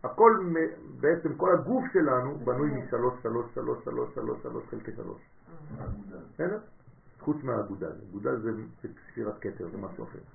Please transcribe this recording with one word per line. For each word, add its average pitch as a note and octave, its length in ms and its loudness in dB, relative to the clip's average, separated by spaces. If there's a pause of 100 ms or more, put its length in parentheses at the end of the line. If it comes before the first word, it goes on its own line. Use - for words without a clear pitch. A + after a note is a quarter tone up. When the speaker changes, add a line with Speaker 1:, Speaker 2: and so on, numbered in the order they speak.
Speaker 1:
הכל A3 400 10
מ-, D#3+ 580 -2
בעצם D#3+ 360 4
כל F3+ 160 6
הגוף A3+ 300 2 (100)
שלנו C#3 420 4
בנוי C3 340 0
Speaker 2:
כן. C3+ 80 -2
Speaker 1:
משלוש, B2 360 0 (100)
שלוש, A#2 300 -2
שלוש, B2 300 -2
שלוש, B2 300 -4
שלוש, - 280 -4
שלוש, A#2 220 -6 (320)
שלוש. - 260 -10 (580)
Speaker 2:
האגודל. - 440 -8 (100)
Speaker 1:
בסדר? F#3 260 -4 (600)
חוץ D3 240 -2
מהאגודל. G2+ 480 -4 (180)
אגודל A2 320 -4
זה, A2+ 100 -2 (300)
זה - 80 -10 (220)
ספירת G#2+ 300 -6
כתר, F#2 280 -8
זה F2+ 80 -10
משהו F#2+ 260 -10
אחר. - 160 -12 (160)